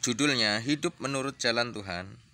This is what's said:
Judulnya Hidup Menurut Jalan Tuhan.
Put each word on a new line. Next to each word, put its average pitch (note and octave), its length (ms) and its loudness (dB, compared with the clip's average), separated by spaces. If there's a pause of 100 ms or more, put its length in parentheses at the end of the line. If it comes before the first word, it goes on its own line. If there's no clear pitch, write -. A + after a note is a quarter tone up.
Judulnya A#2 640 2
Hidup D3+ 380 0
Menurut C3+ 340 -2
Jalan A#2+ 400 0
Tuhan. F#2+ 320 -6 (260)